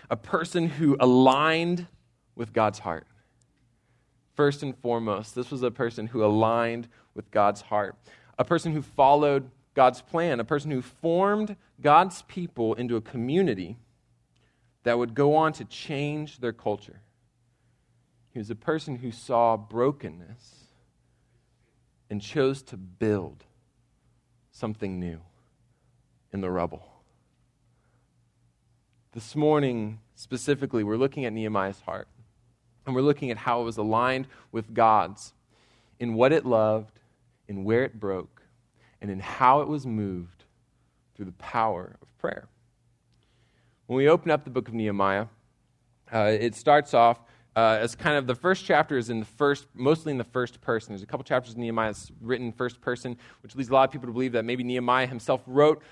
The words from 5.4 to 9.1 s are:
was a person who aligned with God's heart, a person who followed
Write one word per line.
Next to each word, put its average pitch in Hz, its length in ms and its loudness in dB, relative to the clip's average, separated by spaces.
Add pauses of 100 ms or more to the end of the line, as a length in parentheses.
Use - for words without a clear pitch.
was 131 100 -8
a 123 80 0
person 117 380 -6
who 113 160 -2
aligned 117 640 2 (260)
with 107 180 -16
God's 104 300 2
heart, 104 340 -4 (440)
a 127 60 0
person 165 260 -2
who 151 100 -4
followed 139 680 4 (240)